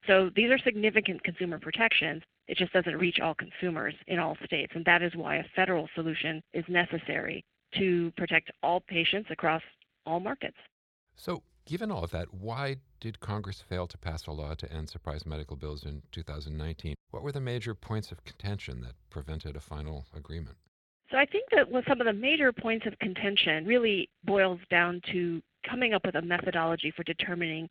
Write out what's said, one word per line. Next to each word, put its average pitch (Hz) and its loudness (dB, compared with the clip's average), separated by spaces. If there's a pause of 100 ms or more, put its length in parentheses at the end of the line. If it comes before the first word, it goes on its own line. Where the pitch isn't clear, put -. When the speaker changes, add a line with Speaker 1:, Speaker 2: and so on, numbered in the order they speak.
Speaker 1:
So 190 8
these 233 4
are 262 8
significant 214 2
consumer 170 -4
protections. 160 0 (240)
It - -4
just 180 0
doesn't 170 2
reach 175 2
all 156 0
consumers 165 -4 (140)
in 180 0
all 156 0
states. 147 -2
And 165 -2
that 170 8
is 175 -2
why 156 -2
a 143 -2 (140)
federal 185 2
solution 160 -4 (120)
is 165 -2
necessary - 0 (320)
to 175 2
protect 165 2 (140)
all 170 2
patients 185 -2
across 160 0 (440)
all 170 -2
markets. 226 -6 (640)
Speaker 2:
So - -6 (220)
given 208 -4
all 90 -2
of 85 -6
that, 85 -6
why 117 -6 (240)
did 110 -8
Congress 101 -6
fail 90 -4
to - -16
pass 80 -6
a 80 -8
law 76 -6
to - -10
end 78 -6
surprise 76 -8
medical 78 -8
bills 73 -8
in 73 -8 (120)
two 82 -8
thousand 76 -8
nineteen? 78 -6 (160)
What - -10
were 139 -6
the 139 -4
major 120 -4
points 110 -6
of 82 -18
contention 101 -8
that 62 -12 (160)
prevented 76 -8
a - -8
final 76 -8 (100)
agreement? 78 -10 (560)
Speaker 1:
So 262 2
I 277 6
think 453 -4
that 285 6
what 247 0
some 269 4
of 240 4
the 220 4
major 262 4
points 226 -2
of 202 -6
contention 185 0
really 220 4 (140)
boils 190 4 (120)
down 175 4 (100)
to 170 0 (280)
coming 240 2
up 196 2
with 190 -2
a 151 0
methodology 170 0
for 170 -6
determining 165 -4